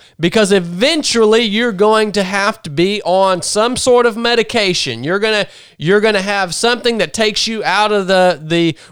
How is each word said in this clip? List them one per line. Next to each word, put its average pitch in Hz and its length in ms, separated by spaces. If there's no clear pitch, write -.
because 180 320
eventually 220 920
you're 226 300
going 214 400
to 196 100
have 202 400
to 165 80
be 190 340
on 185 380
some 233 340
sort 240 300
of 220 100
medication. 214 880
You're 175 140
gonna, 214 280
you're 190 240
gonna 208 220
have 196 320
something 240 440
that 165 140
takes 220 340
you 220 180
out 208 280
of 196 140
the, 180 360
the 165 360